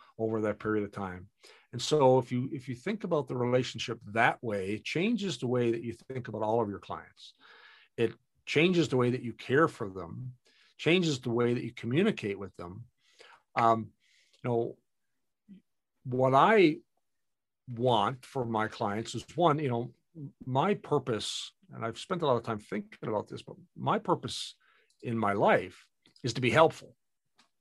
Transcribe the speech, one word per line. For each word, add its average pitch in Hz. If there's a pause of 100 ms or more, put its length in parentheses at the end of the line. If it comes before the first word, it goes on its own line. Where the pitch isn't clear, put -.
(180)
over 110
that 104
period 107
of 101
time. 95 (440)
And 120
so 131
if 127
you, 123
if 139
you 127
think 202
about 156
the 135
relationship 123
that 113
way, 101
it 104
changes 190
the 131
way 120
that 117
you 117 (160)
think 127
about 110
all 110
of 101
your 95
clients. - (640)
It 113 (320)
changes 170
the 135
way 123
that 123
you 117
care 147
for 107
them, 107 (460)
changes 160
the 123
way 120
that 123
you 123
communicate 117
with 95
them, 92 (720)
um, 113 (480)
you 127
know, 117 (1300)
what 127
I 170 (920)
want 120
for 131
my 110
clients 110
is, 113 (100)
one, 156
you 147
know, 120 (540)
my 143
purpose, - (220)
and 120
I've 113
spent 180
a 151
lot 123
of 113
time 110
thinking -
about 107
this, -
but - (200)
my 139
purpose - (480)
in 117
my 101
life 117 (380)
is 117
to -
be 120
helpful, 151 (680)